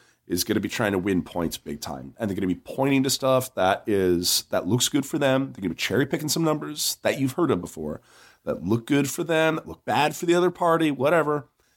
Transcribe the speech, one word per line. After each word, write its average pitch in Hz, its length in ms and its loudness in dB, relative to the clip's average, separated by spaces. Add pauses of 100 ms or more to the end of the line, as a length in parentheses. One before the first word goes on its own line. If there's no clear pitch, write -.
(260)
is 87 180 -2
gonna 107 160 0
be 98 80 -4
trying 104 240 -2
to 98 60 0
win 92 240 0
points 82 340 -4
big 76 240 -12
time. 67 380 -12
And 113 100 -4
they're 95 80 -4
gonna 95 100 -2
be 90 80 0
pointing 135 480 0
to 139 80 0
stuff 131 460 0
that 95 300 2
is, 90 640 2
that 90 160 -2
looks 117 220 2
good 139 160 0
for 160 140 -4
them. 135 340 2
They're 98 100 -10
gonna 92 120 -2
be - 0 -
cherry 131 320 0
picking 156 220 -4
some 165 160 0
numbers 151 580 -2
that 110 160 0
you've 135 140 0
heard 160 180 2
of 92 100 2
before 76 400 -8 (440)
that - 180 -4
look 113 240 0
good 139 240 2
for 170 140 -6
them, 160 320 2
that 156 100 -10
look - 180 -14
bad 143 300 2
for - 100 -8
the 170 100 4
other 175 160 4
party, 165 400 2
whatever. 147 580 0 (280)